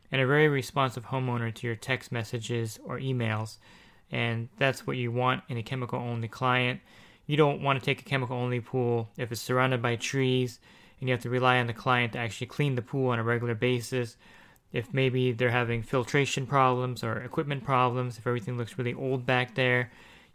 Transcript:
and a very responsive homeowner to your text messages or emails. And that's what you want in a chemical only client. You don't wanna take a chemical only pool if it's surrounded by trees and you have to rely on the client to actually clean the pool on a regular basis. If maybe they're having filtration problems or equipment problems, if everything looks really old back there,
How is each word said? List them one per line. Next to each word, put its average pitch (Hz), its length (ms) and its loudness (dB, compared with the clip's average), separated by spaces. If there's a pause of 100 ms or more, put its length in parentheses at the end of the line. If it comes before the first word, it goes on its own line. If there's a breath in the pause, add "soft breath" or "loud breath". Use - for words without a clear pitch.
(120)
and 135 80 2
a 131 60 4
very 147 220 6
responsive 135 580 0
homeowner 120 480 -2
to - 120 -8
your 117 100 -2
text - 360 -4
messages 117 720 -4
or 127 140 -8
emails. 113 600 -2 (540 loud breath)
And 117 360 -2 (100)
that's 135 280 0
what 135 100 -2
you 120 140 -2
want 127 380 0
in 123 80 -6
a 113 60 -4
chemical 127 360 -4
only 117 300 -4
client. 127 520 0 (460 loud breath)
You 147 100 -2
don't 147 260 4
wanna 135 180 2
take 135 200 -2
a - 40 -20
chemical 131 320 -2
only 123 240 0
pool 117 560 0
if 120 160 -4
it's 110 80 -6
surrounded 127 420 2
by 120 140 0
trees 127 640 0 (380 loud breath)
and 131 100 -4
you 127 60 2
have 120 80 -4
to 120 80 -4
rely 127 280 4
on 120 80 2
the 117 60 -4
client 120 400 0
to 123 60 -6
actually 117 300 -6
clean 143 260 0
the 123 80 -2
pool 131 260 0
on 120 100 2
a 113 40 0
regular 120 320 0
basis. 123 640 0 (520 loud breath)
If 117 220 -6
maybe 127 400 2
they're 120 180 2
having 117 320 0
filtration 131 640 0
problems 127 560 2
or 113 200 -2
equipment 143 420 -4
problems, 127 540 2
if - 80 -6
everything 123 320 -2
looks 117 180 -6
really 123 160 -2
old 131 320 -2
back 123 300 2
there, 123 360 2 (440 loud breath)